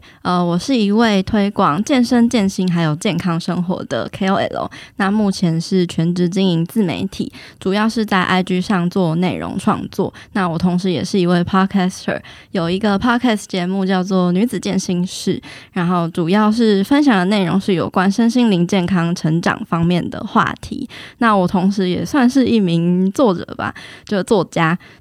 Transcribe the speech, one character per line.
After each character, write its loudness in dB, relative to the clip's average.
呃， 0
我 0
是 0
一 2
位 2
推 0
广 0
健 2
身、 2
健 0
心 -2
还 0
有 0
健 -2
康 -2
生 -4
活 -4
的 -4
K -4
O 2
L。 -4
那 0
目 0
前 0
是 0
全 -2
职 0
经 0
营 0
自 -2
媒 -2
体， -8
主 -2
要 0
是 -2
在 0
I 2
G 0
上 0
做 0
内 -2
容 -8
创 -2
作。 -4
那 0
我 -4
同 0
时 0
也 -2
是 -2
一 2
位 4
podcaster， -2
有 -2
一 -2
个 0
podcast 0
节 -4
目 -2
叫 0
做 2
《女 2
子 -4
健 -2
心 -2
室》， -4
然 -2
后 0
主 -2
要 4
是 2
分 4
享 6
的 2
内 2
容 2
是 0
有 0
关 2
身 2
心 2
灵 2
健 0
康 0
成 0
长 -2
方 0
面 0
的 -10
话 -2
题。 -10
那 2
我 2
同 2
时 0
也 -2
算 2
是 2
一 2
名 2
作 2
者 -6
吧， -6
就 -2
作 2
家， 0